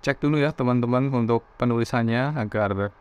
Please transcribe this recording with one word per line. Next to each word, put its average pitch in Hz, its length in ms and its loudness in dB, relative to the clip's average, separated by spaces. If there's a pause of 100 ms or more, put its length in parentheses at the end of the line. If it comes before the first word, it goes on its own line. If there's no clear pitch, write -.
Cek 139 160 -2
dulu 151 160 2
ya 147 160 0
teman-teman 123 560 0
untuk 117 320 0 (160)
penulisannya 120 800 0
agar 101 640 -2